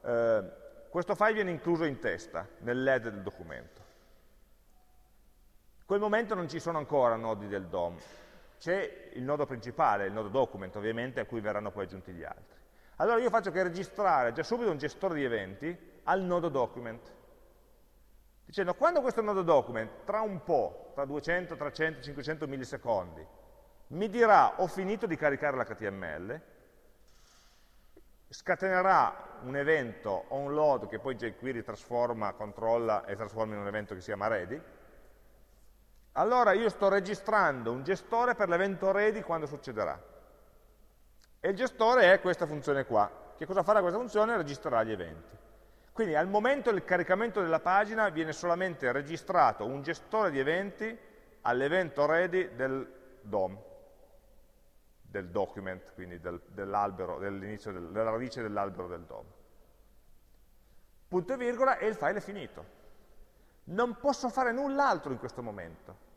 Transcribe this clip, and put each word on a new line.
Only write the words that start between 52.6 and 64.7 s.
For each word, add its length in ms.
dom, 400
del 300
document, 640
quindi 260
del, 260
dell'albero, 720
dell'inizio 540
del, 180
della 200
radice 320
dell'albero 440
del 180
dom. 220
Punto 240
e 40
virgola 420
e 100
il 80
file 220
è 20
finito. 440
Non 340
posso 300
fare 240
null'altro 580